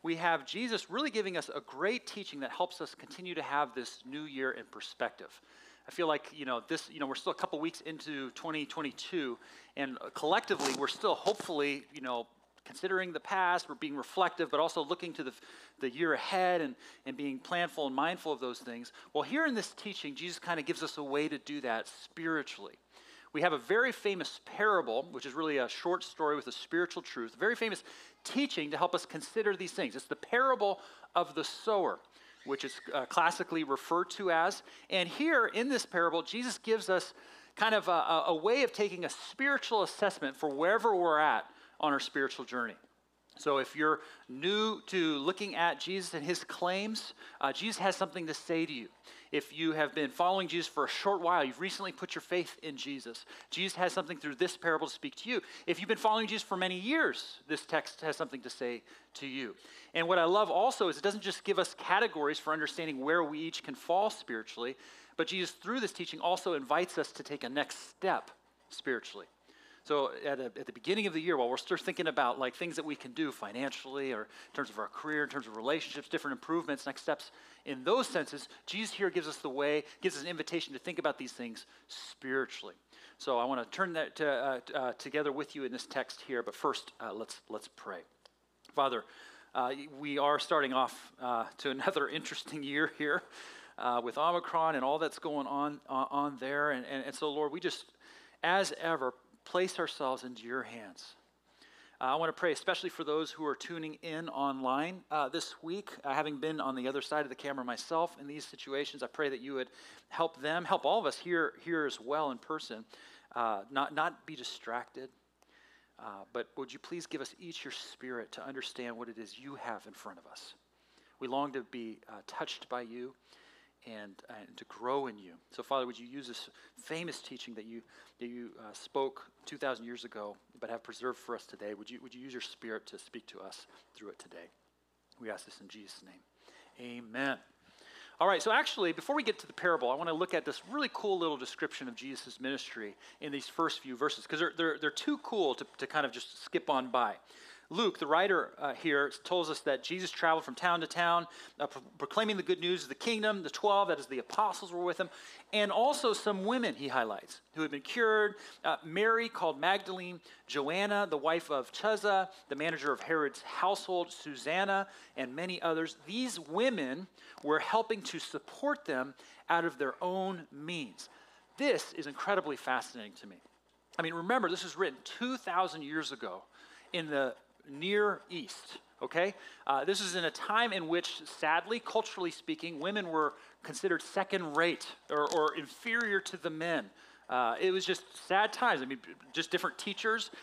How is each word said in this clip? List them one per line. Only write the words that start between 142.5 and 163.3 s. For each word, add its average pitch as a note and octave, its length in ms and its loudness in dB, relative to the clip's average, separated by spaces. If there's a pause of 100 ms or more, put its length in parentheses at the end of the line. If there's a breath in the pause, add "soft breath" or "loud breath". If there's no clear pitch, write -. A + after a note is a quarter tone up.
in D3 120 -8
these C#3 160 -6
first D#3+ 320 0
few B2+ 180 -8
verses, C3+ 300 0
'cause D#3+ 120 -2
they're, E3+ 160 2
they're, D#3+ 240 2
they're D3 120 0
too - 280 -2
cool E3+ 360 2
to, C#3 100 -6 (140)
to C3+ 80 -4
kind D3 180 2
of A#2+ 60 -4
just - 320 -12
skip - 260 0
on C3 220 2
by. A#2 240 4 (560 loud breath)
Luke, F#3+ 280 2
the D#3+ 60 0
writer, E3+ 440 4 (100)
uh, C#3+ 140 -2
here C#3+ 360 4 (140)
tells E3+ 260 0
us C#3+ 120 -4
that C#3 200 2
Jesus F3+ 300 -4
traveled D#3+ 320 4
from B2+ 120 -8
town F3 260 4
to D#3 60 -2
town, E3+ 380 4 (320 loud breath)
uh, D3 100 0
pro-, C3 140 -14 (160)
proclaiming G#3+ 380 2
the F3+ 80 0
good F3 160 2
news F3 240 0
of B2+ 60 -10
the C3+ 60 -6
kingdom. G#3+ 480 0
The D3 60 -6
twelve, G3+ 380 6
that D#3+ 100 2
is, C3 100 -10
the B2+ 120 -4
apostles F#3+ 540 0
were F3 100 -2
with F3+ 160 2
him, F#3 100 0 (440 loud breath)
and G#3 180 4
also B3+ 400 4
some G3+ 320 0
women A3+ 320 2
he C#3 140 -6
highlights A#2 500 -2 (140)
who D#3 80 -4
had D3+ 100 0
been C#3+ 80 -6
cured. G#3+ 560 4 (300 loud breath)
Uh, D#3+ 180 4
Mary, A3+ 460 4
called D#3+ 280 0
Magdalene, F#3 640 0 (280 loud breath)
Joanna, F#3+ 640 2
the D#3 80 2
wife D#3+ 320 2
of C3+ 220 0
Chuza, G3+ 560 4 (220 loud breath)
the C#3 80 -2
manager D3 340 0
of B2 80 0
Herod's D3+ 440 0